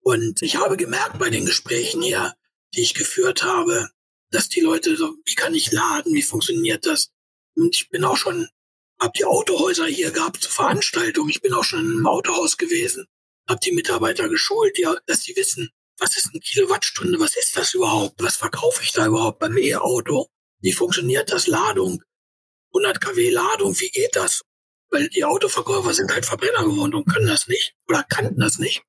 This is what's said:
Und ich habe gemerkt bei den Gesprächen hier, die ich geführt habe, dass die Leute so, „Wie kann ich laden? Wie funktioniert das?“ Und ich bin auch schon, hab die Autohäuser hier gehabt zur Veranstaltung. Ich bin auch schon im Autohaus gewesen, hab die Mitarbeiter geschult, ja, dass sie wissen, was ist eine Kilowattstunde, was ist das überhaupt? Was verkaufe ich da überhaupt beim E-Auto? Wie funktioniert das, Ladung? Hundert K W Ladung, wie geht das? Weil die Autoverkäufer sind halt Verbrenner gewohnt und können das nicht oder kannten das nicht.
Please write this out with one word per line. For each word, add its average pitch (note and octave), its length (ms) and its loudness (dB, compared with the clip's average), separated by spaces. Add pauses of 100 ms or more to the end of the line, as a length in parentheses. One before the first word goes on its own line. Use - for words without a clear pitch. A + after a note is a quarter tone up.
Und A#2 400 0
ich - 160 -2
habe - 180 2
gemerkt - 440 -4
bei - 100 0
den - 160 -2
Gesprächen - 560 -2
hier, - 340 -2 (400)
die - 60 0
ich - 120 2
geführt - 500 0
habe, F4 460 0 (400)
dass - 200 0
die - 100 -2
Leute D#4+ 380 2
so, D#4+ 260 -4
„Wie - 120 -2
kann D4+ 180 0
ich D#4 180 0
laden? - 420 0
Wie D4 80 0
funktioniert - 640 -2
das?“ - 260 0 (440)
Und E4 200 2
ich - 140 -2
bin F#4 140 -2
auch - 140 2
schon, F4 320 -2 (500)
hab - 140 0
die - 100 -2
Autohäuser E4+ 640 2
hier F#3 260 -2
gehabt - 320 -2
zur - 80 -6
Veranstaltung. - 760 0
Ich - 120 -4
bin B2+ 120 2
auch - 100 0
schon E4 360 0
im E4 80 2
Autohaus F4 500 0
gewesen, F4 500 -2 (400)
hab - 140 -2
die - 100 0
Mitarbeiter A2 560 0
geschult, G#4 500 2
ja, F4 280 2
dass - 180 0
sie F4+ 140 -8
wissen, - 320 -2 (280)
was - 200 0
ist - 160 -2
eine E4 80 -10
Kilowattstunde, F#4 800 0
was D#4 160 0
ist - 180 -2
das - 180 0
überhaupt? - 480 0
Was - 140 0
verkaufe - 480 -2
ich - 80 -2
da G#2+ 160 2
überhaupt A2 320 0
beim A2+ 180 0
E-Auto? - 680 0 (320)
Wie - 140 0
funktioniert F#4 580 0
das, F4+ 160 0
Ladung? F#4+ 560 0 (680)
Hundert F#4+ 260 2
K G4+ 160 -4
W F4+ 140 4
Ladung, - 500 2
wie F#4+ 100 -4
geht - 260 0
das? - 260 0 (480)
Weil C#3+ 200 0
die - 160 0
Autoverkäufer - 680 0
sind F#2 180 0
halt - 140 0
Verbrenner - 380 0
gewohnt G2 300 0
und - 180 0
können - 160 2
das - 200 0
nicht - 280 -2 (120)
oder - 160 2
kannten B2 360 -4
das - 200 2
nicht. - 300 -2